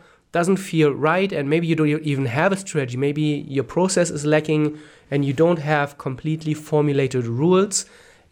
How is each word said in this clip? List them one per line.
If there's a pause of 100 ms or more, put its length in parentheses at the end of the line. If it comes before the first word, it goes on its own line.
(320)
doesn't
feel
right,
and
maybe
you
don't
even
have
a
strategy.
Maybe
your
process
is
lacking (320)
and
you
don't
have
completely
formulated
rules, (480)